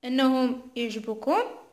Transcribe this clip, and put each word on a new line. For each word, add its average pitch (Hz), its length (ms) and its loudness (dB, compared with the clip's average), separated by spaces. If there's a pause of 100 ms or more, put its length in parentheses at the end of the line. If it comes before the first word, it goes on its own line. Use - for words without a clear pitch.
انهم 262 720 2
يعجبوكم 226 640 -2 (300)